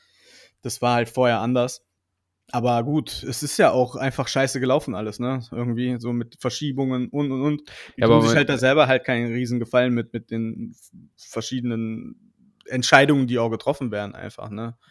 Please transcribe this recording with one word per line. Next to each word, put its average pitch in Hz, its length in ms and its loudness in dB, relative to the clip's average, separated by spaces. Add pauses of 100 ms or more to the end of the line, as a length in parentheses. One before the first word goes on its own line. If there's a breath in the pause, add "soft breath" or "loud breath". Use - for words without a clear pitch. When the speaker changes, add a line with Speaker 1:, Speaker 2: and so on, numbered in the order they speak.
(600 soft breath)
Speaker 1:
Das - 200 -8
war 120 140 2
halt 120 140 0
vorher 120 320 2
anders. 123 420 0 (680)
Aber 120 300 2
gut, 147 440 -4
es 127 160 -6
ist - 140 -6
ja 156 140 6
auch 127 260 0
einfach 131 320 -4
scheiße 135 320 -2
gelaufen 131 340 0
alles, 107 240 -6
ne? 127 220 -4 (100)
Irgendwie 120 480 -4
so 120 140 -4
mit 120 260 -6
Verschiebungen 131 680 -4
und, 143 240 -4
und. 143 300 -2 (340 loud breath)
Die - 40 -8
Speaker 2:
Ja, 113 60 4
Speaker 1:
tun 117 60 8
Speaker 2:
aber 113 80 8
Speaker 1:
sich 113 80 4
Speaker 2:
Moment. 123 80 4
Speaker 1:
halt 143 120 4
da 139 80 0
selber 135 300 6
halt 127 160 2
keinen 120 300 -2
riesen 120 260 -2
Gefallen 123 340 2
mit, 117 200 -2
mit - 180 -10
den 113 400 -6
f-, - 200 -20 (260)
verschiedenen 113 1160 -6 (320)
Entscheidungen, 135 600 4
die 120 120 0
auch 117 100 2
getroffen 120 420 -2
werden 104 240 -6
einfach, 104 340 -12
ne? 113 280 -10 (140 soft breath)